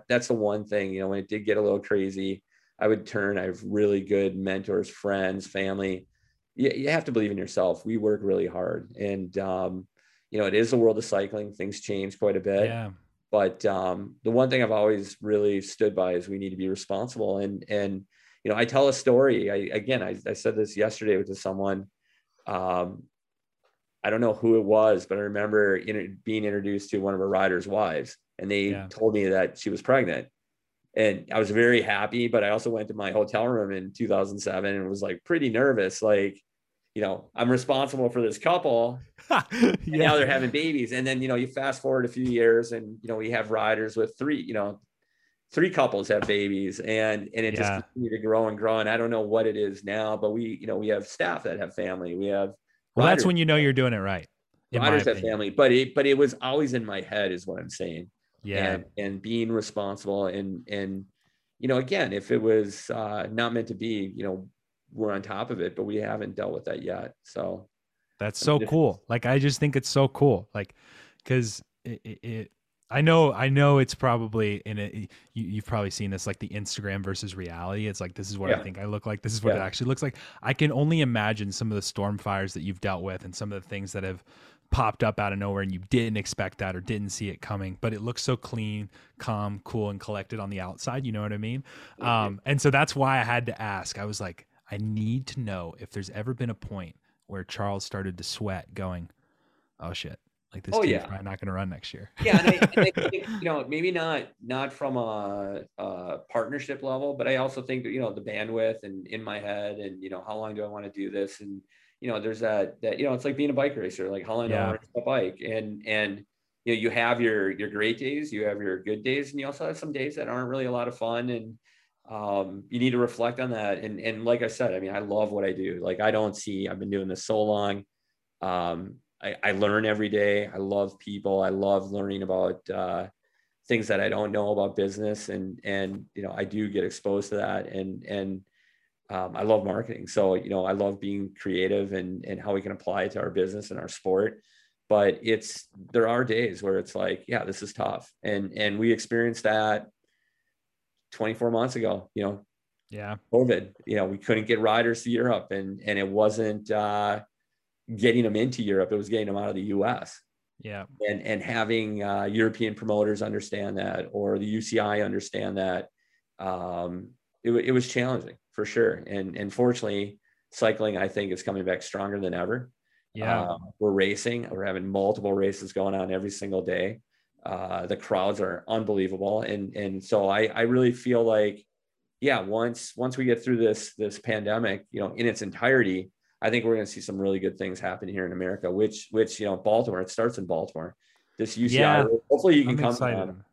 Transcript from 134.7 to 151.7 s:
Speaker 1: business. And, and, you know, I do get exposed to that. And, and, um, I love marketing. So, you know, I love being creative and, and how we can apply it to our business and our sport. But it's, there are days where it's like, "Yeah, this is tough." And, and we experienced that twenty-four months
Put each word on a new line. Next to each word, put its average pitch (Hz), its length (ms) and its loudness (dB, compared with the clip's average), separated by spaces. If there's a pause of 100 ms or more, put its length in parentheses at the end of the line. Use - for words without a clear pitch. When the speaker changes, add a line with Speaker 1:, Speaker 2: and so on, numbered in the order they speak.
Speaker 1:
business. 104 540 -4
And, 95 340 -8
and, 98 440 -6 (100)
you 101 80 -6
know, 92 120 -8
I 101 60 -4
do 104 260 -4
get 98 140 0
exposed 98 460 -2
to 104 80 -4
that. 98 320 -4
And, 95 360 -8
and, 98 360 -4 (680)
um, 92 280 -6
I 98 60 -2
love 107 220 4
marketing. 107 440 -4
So, 98 260 4
you 92 160 -2
know, 92 140 0
I 95 80 0
love 98 260 0
being 98 400 -6
creative 98 540 0
and, 92 320 -6
and - 160 -8
how 104 120 -4
we 98 100 0
can 98 100 -6
apply 92 320 -2
it - 80 -2
to 104 80 -6
our 92 100 -4
business 95 400 -2
and - 80 -8
our 87 100 -10
sport. 98 540 0 (460)
But 104 340 4
it's, 110 460 -2 (240)
there 113 160 4
are 120 160 2
days 110 380 0
where 95 160 2
it's 90 180 -6
like, 95 320 -4
"Yeah, - 160 -2
this 98 180 -8
is 101 100 -10
tough." - 400 -6 (120)
And, 101 320 -2
and 104 220 0
we 117 120 4
experienced 117 540 0
that 107 440 2 (1200)
twenty-four 110 380 -2
months 120 260 0